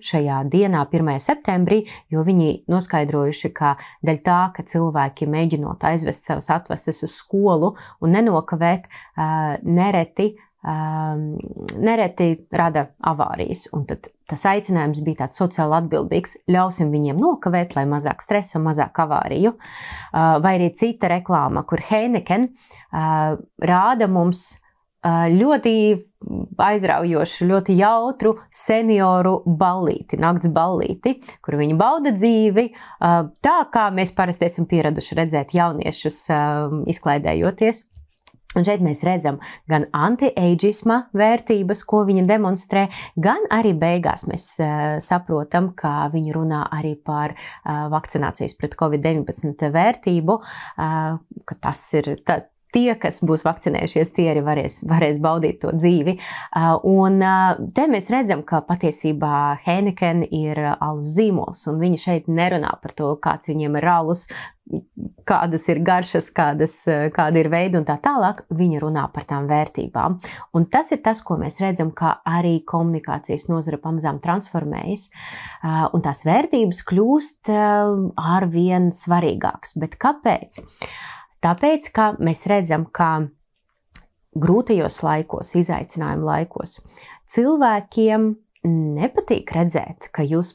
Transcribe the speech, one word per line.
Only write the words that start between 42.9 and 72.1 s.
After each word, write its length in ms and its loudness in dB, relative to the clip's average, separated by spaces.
gan 320 2
arī 240 2
beigās 560 0
mēs, 160 -6
ā, 80 0
saprotam, 720 -2
ka 400 -2
viņi 240 -2
runā 320 0
arī 260 -4
par, 380 -4
ā, 240 -4
vakcinācijas 640 -4
pret 220 -8
covid 260 0
deviņpadsmit 640 -2
vērtību, 720 2
ā, 120 -4
ka 180 -14
tas 220 -6
ir 280 0
ta-, 220 0
tie, 240 2
kas 240 -4
būs 240 2
vakcinējušies, 680 0
tie 180 2
arī 100 2
varēs, 380 -2
varēs 320 2
baudīt 400 0
to 120 -2
dzīvi. 440 2
Ā, 140 4
un, 320 4
ā, 360 4
te 160 0
mēs 240 0
redzam, 320 0
ka 240 -2
patiesībā 960 0
Heineken 640 0
ir 360 -2
alus 400 -4
zīmols, 560 0
un 120 -2
viņi 200 0
šeit 320 -2
nerunā 480 0
par 160 -14
to, 240 -2
kāds 280 -4
viņiem 280 -2
ir 160 2
alus, 320 0
kādas 400 0
ir 160 0
garšas, 480 0
kādas, 460 0
ā, 80 2
kāda 300 2
ir 100 0
veida 240 0
un 80 0
tā 160 -2
tālāk. 480 0
Viņi 320 0
runā 320 -2
par 160 -12
tām 160 -4
vērtībām. 720 -2
Un 80 4
tas 320 0
ir 80 -16
tas, 160 0
ko 160 -4
mēs 240 -6
redzam, 320 -2
ka 320 -2